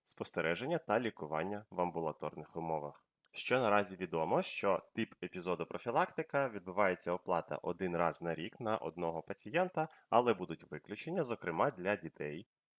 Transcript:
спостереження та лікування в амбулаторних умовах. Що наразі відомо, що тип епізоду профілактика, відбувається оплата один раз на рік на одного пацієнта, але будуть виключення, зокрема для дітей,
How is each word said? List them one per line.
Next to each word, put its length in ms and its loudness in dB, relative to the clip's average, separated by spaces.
спостереження 720 0
та 220 4
лікування 680 -2
в 120 -2
амбулаторних 760 0
умовах. 500 -2
Що 280 0
наразі 360 4
відомо, 460 2
що 420 0
тип 280 -4
епізоду 420 -2
профілактика, 840 -2
відбувається 600 0
оплата 440 0
один 420 -4
раз 240 2
на 140 -2
рік 240 -10
на 180 -2
одного 440 -4
пацієнта, 680 -4
але 240 6
будуть 380 -6
виключення, 520 -6
зокрема 480 0
для 240 -2
дітей, 520 -10